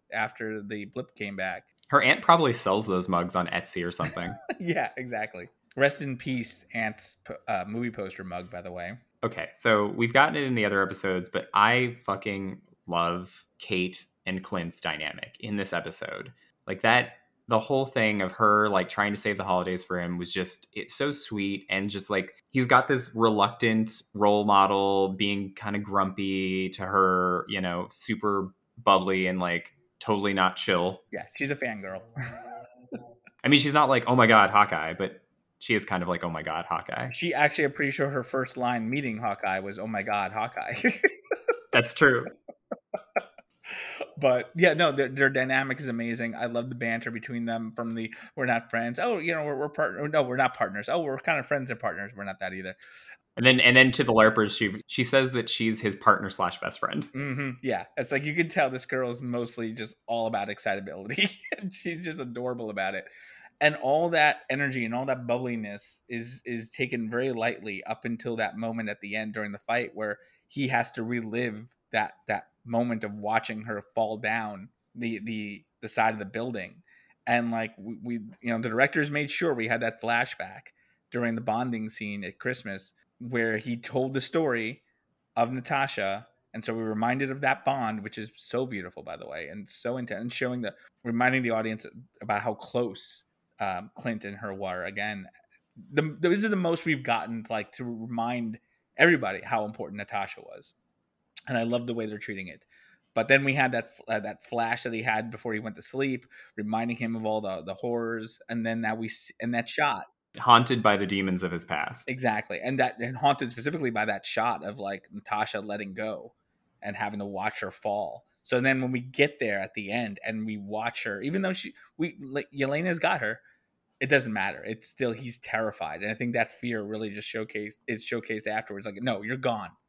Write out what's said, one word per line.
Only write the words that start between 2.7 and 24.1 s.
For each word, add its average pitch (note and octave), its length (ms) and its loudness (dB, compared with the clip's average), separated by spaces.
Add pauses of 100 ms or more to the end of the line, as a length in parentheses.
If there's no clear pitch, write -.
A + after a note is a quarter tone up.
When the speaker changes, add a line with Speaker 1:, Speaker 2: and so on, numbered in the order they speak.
Speaker 2:
those F2+ 220 0
mugs F2 260 2
on F2 140 2
Etsy F2 360 -4
or F2 60 -2
something. F2 420 -4 (140)
Speaker 1:
<laughs> - 140 -8
Yeah, D#3+ 360 -2
exactly. A2+ 520 -8 (280)
Rest C#3 260 4
in C3+ 160 -4
peace, B2+ 540 -4
Aunt's A2 520 -6
p-, - 100 -12 (140)
uh, F#2+ 180 -2
movie A#2 240 -4
poster G2 320 -10
mug, F2+ 260 -10
by F2+ 140 -12
the F#2 80 -10
way. F2+ 260 -10 (280)
Speaker 2:
Okay, - 300 -4
so G#2 340 6
we've A#2 240 0
gotten D3+ 240 6
it D3 80 0
in B2+ 100 0
the A2 120 2
other G2 160 4
episodes, F#2+ 460 -2
but - 240 -4
I A#2+ 520 4
fucking G2 560 -4 (260)
love F2 600 -2 (120)
Kate F#2 480 -4 (200)
and F#2 180 -4
Clint's E2+ 380 -6
dynamic D2+ 580 -6
in G#2 160 -6
this G2 160 -2
episode. - 580 -6 (360)
Like, F#2+ 160 -6
that, A#2+ 320 4 (340)
the A2+ 100 6
whole C3+ 280 2
thing G#2+ 340 2
of F#2 120 0
her, G#2+ 360 6
like, F#2 220 2
trying G#2 240 0
to G2+ 60 -6
save G2+ 180 -2
the F#2+ 60 -4
holidays F2+ 380 0
for F2+ 160 -4
him F2 200 -2
was F2 140 -6
just, - 420 -4
it's - 200 -8
so C#3+ 160 0
sweet. G2 600 -4
And G2 180 0
just, G2 220 -4
like, F#2+ 240 0 (160)
he's B2+ 160 2
got B2+ 200 4
this B2+ 280 0
reluctant A2 880 4 (100)